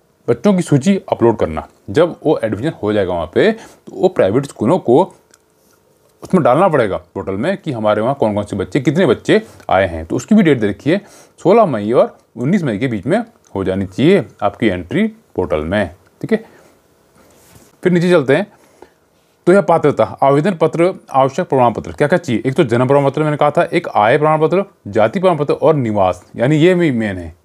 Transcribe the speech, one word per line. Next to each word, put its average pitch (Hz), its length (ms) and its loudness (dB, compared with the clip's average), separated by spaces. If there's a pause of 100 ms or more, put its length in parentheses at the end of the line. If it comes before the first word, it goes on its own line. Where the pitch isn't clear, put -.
(280)
बच्चों - 260 0
की 180 80 0
सूची 165 460 0
अपलोड 113 280 2
करना। 80 320 -6 (220)
जब 151 260 0 (100)
वो 147 180 0
एडमिशन 110 280 -6 (100)
हो 104 100 -2
जाएगा 98 200 -2
वहाँ 82 220 -6
पे, 170 180 2
तो - 400 -16
वो 170 160 0
प्राइवेट 120 380 0
स्कूलों 131 320 -2
को 147 360 0 (1080)
उसमें 175 220 0
डालना 147 240 4
पड़ेगा 117 280 0
पोर्टल 95 360 -10
में 139 240 -4
कि - 160 -8
हमारे 107 300 0
वहाँ 131 120 -2
कौन 110 200 0
कौन 101 100 -2
से 104 120 -8
बच्चे, 98 240 -4
कितने 156 260 0
बच्चे 147 360 2 (280)
आए 95 160 4
हैं। 82 200 -8
तो - 100 -6
उसकी 131 180 0
भी 175 80 6
डेट 143 180 2
दे 104 80 0
रखी 104 220 -4
है, 196 100 0 (420)
सोलह 208 240 4
मई 110 260 -4
और 196 260 0 (180)
उन्नीस 160 260 -2
मई 113 160 -4
के 127 80 -4
बीच 110 200 -6
में 214 180 -2 (300)
हो 98 100 -4
जानी 95 220 -2
चाहिए 147 400 2 (160)
आपकी 104 240 -2
एंट्री 95 400 -2
पोर्टल 90 540 -6
में। 87 300 -4 (300)
ठीक 147 120 -6
है, - 120 -4 (1400)
फिर 180 100 0
नीचे 175 180 2
चलते 143 260 4
हैं। 196 160 -4 (960)
तो 175 60 6
यह 196 80 6
पात्रता, 151 440 0
आवेदन 143 500 0
पत्र, 170 400 0 (160)
आवश्यक 135 380 0
प्रमाण 123 240 2
पत्र, 98 200 -10
क्या 147 160 -2
क्या 180 100 2
चाहिए? 117 280 -4
एक 135 80 -2
तो 175 100 2
जन्म 123 220 0
प्रमाण 139 240 2
पत्र 151 120 -4
मैंने 151 140 -2
कहा 147 140 2
था, 175 120 0
एक 160 320 -4
आय 113 240 4
प्रमाण 156 220 0
पत्र, 165 240 0 (240)
जाति 110 320 0
प्रमाण 180 160 2
पत्र 143 180 -2
और 151 200 2
निवास, 104 520 -2 (100)
यानी 135 200 0
ये 175 180 4
भी 175 160 0
मेन 110 260 -4
है। 87 280 -12